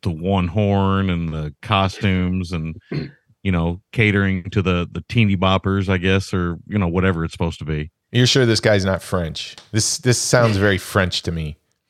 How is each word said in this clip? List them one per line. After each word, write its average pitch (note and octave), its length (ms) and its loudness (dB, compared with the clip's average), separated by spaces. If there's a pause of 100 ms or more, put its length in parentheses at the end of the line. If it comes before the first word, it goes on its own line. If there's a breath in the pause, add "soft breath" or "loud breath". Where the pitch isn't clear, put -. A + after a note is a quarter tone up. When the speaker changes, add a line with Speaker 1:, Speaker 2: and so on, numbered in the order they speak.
Speaker 1:
the F2+ 100 -4
one F2+ 360 -2
horn G2 640 2
and E2+ 240 -2
the D2+ 280 -6
costumes F#2 920 0
and, D#2+ 240 -6 (320 loud breath)
Speaker 2:
<clears throat> - 340 -20
Speaker 1:
you G2 80 0
know, E2+ 300 0 (100)
catering G2 600 0
to G2+ 100 0
the, F2 280 0
the E2 200 -10
teeny G#2 260 2
boppers, F#2+ 540 0
I F#2+ 80 2
guess, F#2+ 360 0
or, F2 240 -2 (100)
you G#2+ 100 -4
know, F#2 100 0
whatever E2+ 380 0
it's - 80 -6
supposed E2 260 -6
to D#2 60 -10
be. D2+ 260 -6 (220)
Speaker 3:
You're B2 140 4
sure C3 180 4
this G#2+ 160 2
guy's G#2 240 2
not F#2+ 180 -2
French? - 540 -6 (160)
This, - 240 0
this B2 200 2
sounds A#2 380 2
very G2 220 2
French F#2 460 0
to - 100 -4
me. D#2 240 -6 (320)